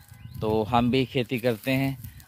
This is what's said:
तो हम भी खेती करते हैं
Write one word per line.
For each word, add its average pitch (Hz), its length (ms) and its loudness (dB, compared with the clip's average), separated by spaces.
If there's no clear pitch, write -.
तो 110 240 2
हम 120 260 4
भी 131 160 2
खेती 123 320 -2
करते 117 340 -2
हैं 135 240 0